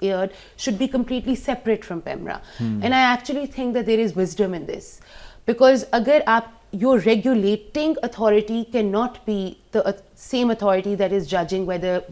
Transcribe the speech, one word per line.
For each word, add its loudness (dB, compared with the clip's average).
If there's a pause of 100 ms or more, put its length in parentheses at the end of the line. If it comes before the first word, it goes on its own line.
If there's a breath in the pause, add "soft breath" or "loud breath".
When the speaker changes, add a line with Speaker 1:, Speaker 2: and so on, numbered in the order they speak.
Speaker 1:
aired, 0 (260 loud breath)
should -4
be 0
completely -2
separate -2
from -10
pemra. -8 (180 loud breath)
Speaker 2:
Hmm. -2
Speaker 1:
And 0
I 4
actually 0
think -6
that -2
there 2
is 0
wisdom -2
in -8
this. -12 (460 loud breath)
Because 6
agar 4
aap, 2 (280)
your 4
regulating 2
authority 0
cannot -2
be -4 (120)
the, -2 (140)
same 0
authority 0
that 0
is -2
judging -2
whether -2 (120)